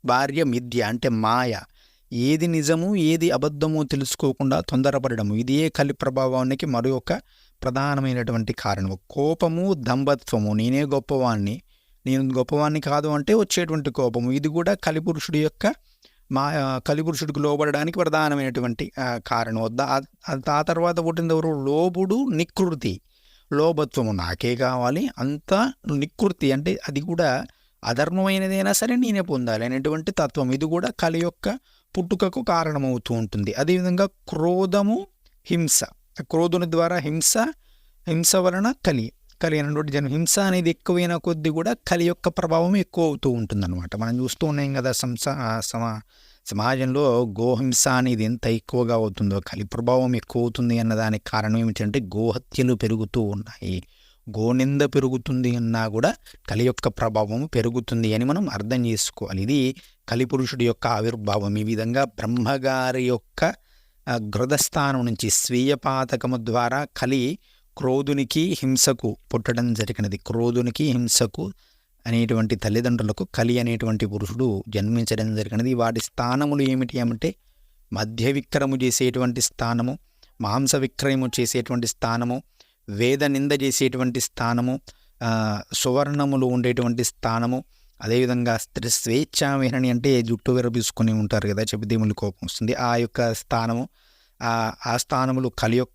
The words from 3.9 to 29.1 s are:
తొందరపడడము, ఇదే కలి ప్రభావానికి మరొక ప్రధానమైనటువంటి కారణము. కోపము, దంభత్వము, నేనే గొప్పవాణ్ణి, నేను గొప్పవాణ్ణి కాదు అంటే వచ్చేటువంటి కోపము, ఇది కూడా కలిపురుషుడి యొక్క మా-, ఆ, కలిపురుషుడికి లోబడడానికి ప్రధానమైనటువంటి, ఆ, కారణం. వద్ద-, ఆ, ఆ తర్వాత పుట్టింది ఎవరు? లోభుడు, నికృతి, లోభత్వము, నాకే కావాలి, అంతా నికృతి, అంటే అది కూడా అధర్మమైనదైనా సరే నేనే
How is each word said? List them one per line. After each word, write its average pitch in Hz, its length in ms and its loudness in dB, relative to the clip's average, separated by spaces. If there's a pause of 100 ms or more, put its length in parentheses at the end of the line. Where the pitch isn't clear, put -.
తొందరపడడము, 127 760 0
ఇదే 135 340 2
కలి 143 240 0
ప్రభావానికి 131 760 0
మరొక 127 460 0 (500)
ప్రధానమైనటువంటి 127 880 0
కారణము. 95 460 -2 (120)
కోపము, 165 640 0
దంభత్వము, 127 760 0
నేనే 123 320 2
గొప్పవాణ్ణి, 127 800 0 (440)
నేను 131 280 0
గొప్పవాణ్ణి 151 460 0
కాదు 147 280 0
అంటే 151 260 2
వచ్చేటువంటి 160 560 0
కోపము, 123 420 0
ఇది 143 160 0
కూడా 170 260 0
కలిపురుషుడి 156 680 -2
యొక్క 202 320 0 (580)
మా-, 139 220 0
ఆ, 135 240 -2
కలిపురుషుడికి 147 640 -2
లోబడడానికి 147 580 0
ప్రధానమైనటువంటి, 143 1040 0
ఆ, 123 260 -2
కారణం. 113 360 -2
వద్ద-, 117 200 -2
ఆ, 135 180 2 (500)
ఆ 147 120 2
తర్వాత 170 380 0
పుట్టింది 165 340 0
ఎవరు? 160 300 0
లోభుడు, 185 640 2
నికృతి, 165 720 -2 (520)
లోభత్వము, 147 600 2
నాకే 92 440 -2
కావాలి, 127 640 0
అంతా 170 540 0 (200)
నికృతి, 147 600 0
అంటే 151 260 -2 (100)
అది 139 120 -2
కూడా 160 440 0 (400)
అధర్మమైనదైనా 190 880 0
సరే 240 240 0
నేనే 226 240 2